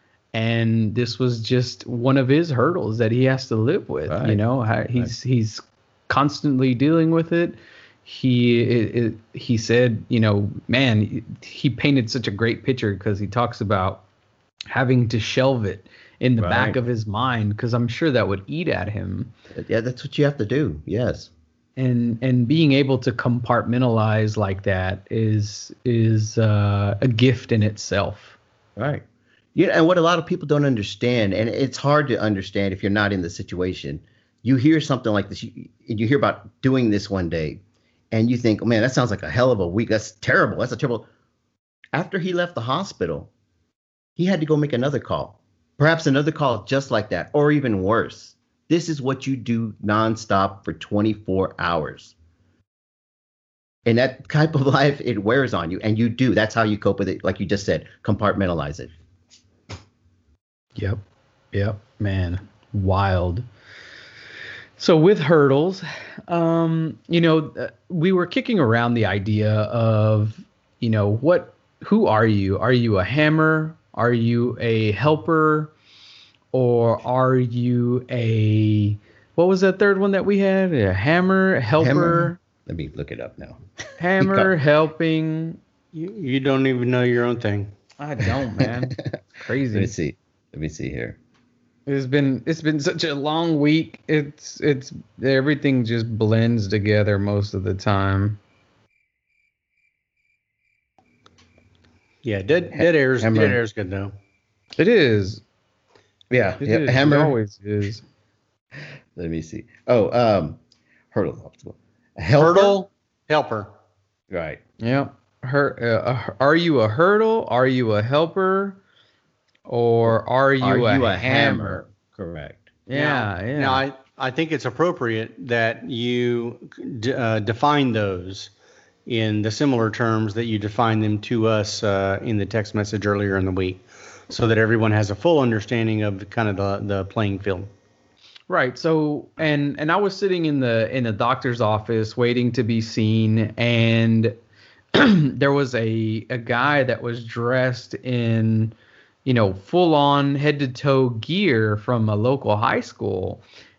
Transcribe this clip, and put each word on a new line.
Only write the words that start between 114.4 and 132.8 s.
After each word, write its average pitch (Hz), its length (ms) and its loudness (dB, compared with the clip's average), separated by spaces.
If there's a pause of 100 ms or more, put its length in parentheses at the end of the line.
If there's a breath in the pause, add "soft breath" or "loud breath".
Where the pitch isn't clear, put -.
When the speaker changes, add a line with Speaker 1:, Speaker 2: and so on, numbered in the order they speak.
Speaker 1:
Yeah. 127 320 -2 (340)
Hur-, 139 380 -2
uh, 117 300 0
a - 40 0
hu-, - 240 -8
are 143 160 4
you 165 260 2
a 107 60 4
hurdle? 208 640 2
Are 123 180 2
you 127 260 0
a 104 100 2
helper? 190 760 0 (920 soft breath)
Or 117 600 2
are 135 240 4
you 131 120 0
Speaker 2:
Are 127 120 4
Speaker 1:
a 117 200 4
Speaker 2:
you 131 80 2
a 98 100 2
Speaker 1:
hammer? 113 400 0
Speaker 2:
hammer? 95 300 -8 (320)
Correct. 85 540 -14 (160)
Speaker 1:
Yeah, 123 520 -2
Speaker 3:
Now, 98 80 -6
Speaker 1:
yeah. 143 120 -4
Speaker 3:
now, 139 140 0
I, 139 200 -2 (240)
I 131 140 -4
think 156 200 -4
it's 135 140 -4
appropriate 123 680 -2 (140)
that 117 420 0
you 120 680 -2 (420)
d-, 123 140 -2
uh, 113 260 0
define 127 540 2
those 95 560 -4 (560 soft breath)
in 110 380 -2
the 110 80 -2
similar 120 400 0
terms 110 420 -2
that 120 120 -4
you 110 140 -2
defined 110 440 0
them 107 160 0
to 110 280 0
us, 107 360 -2
uh, 98 400 0
in 117 140 -2
the 98 100 -2
text 104 280 -4
message 104 300 -4